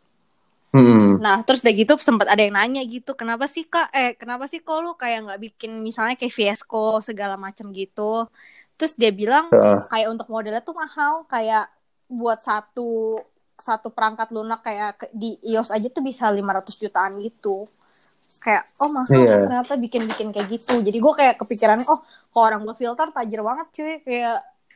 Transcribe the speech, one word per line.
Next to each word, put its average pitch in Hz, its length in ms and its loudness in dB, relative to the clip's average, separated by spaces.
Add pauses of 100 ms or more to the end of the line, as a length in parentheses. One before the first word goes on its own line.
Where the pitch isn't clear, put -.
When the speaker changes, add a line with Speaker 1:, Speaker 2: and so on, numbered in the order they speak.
(680)
Speaker 1:
Mm-mm. 113 480 8
Speaker 2:
Nah, 196 240 2
terus 262 200 2
udah 226 120 4
gitu 214 240 4
sempet 226 280 2
ada 208 160 4
yang 202 120 2
nanya 240 280 -2
gitu, 247 320 -10
"Kenapa 233 320 -6
sih, 320 200 -10
Kak? 330 240 -2
Eh, 247 240 0
kenapa 247 320 -10
sih 320 160 -12
kok 320 200 -4
lu 339 120 -8
kayak 233 320 -6
nggak 202 180 -12
bikin 220 380 -12
misalnya 226 320 -4
kayak 247 200 -6
Fiesco 220 680 -2
segala 202 360 -8
macem 196 320 -14
gitu?" 214 560 -6 (480)
Terus 311 200 -4
dia 226 160 2
bilang, 233 400 0
Speaker 1:
Heeh. 104 360 6
Speaker 2:
kayak 220 240 -2
untuk 226 200 -8
modelnya 220 320 -6
tuh 330 120 -12
mahal, 311 520 -4
kayak 220 440 -2 (360)
buat 233 360 -4
satu, 220 800 -4 (320)
satu 220 360 -6
perangkat 220 400 -4
lunak 226 320 -8
kayak 208 360 -6
ke, - 120 -14
di 226 360 -10
ios 220 240 -2
aja 214 200 -2
tuh 302 120 -6
bisa 262 280 -4
lima 202 240 -2
ratus 190 200 -6
jutaan 196 440 -4
gitu. 202 520 -8 (680)
Kayak, 214 280 0 (120)
"Oh, 294 120 0
mahal, 262 220 -4
Speaker 1:
Iya. 113 340 8
Speaker 2:
ternyata 247 280 -2
bikin-bikin 226 560 -4
kayak 202 240 -6
gitu." 240 280 -4
Jadi 208 160 0
gue 277 160 4
kayak 277 240 4
kepikiran, 220 480 2
"Oh, 311 160 2 (280)
kalau 226 160 4
orang 214 160 0
buat 220 160 -10
filter 254 320 -2
tajir 226 320 -6
banget, 262 320 -4
cuy, 311 280 -8
kayak 240 360 -4 (380)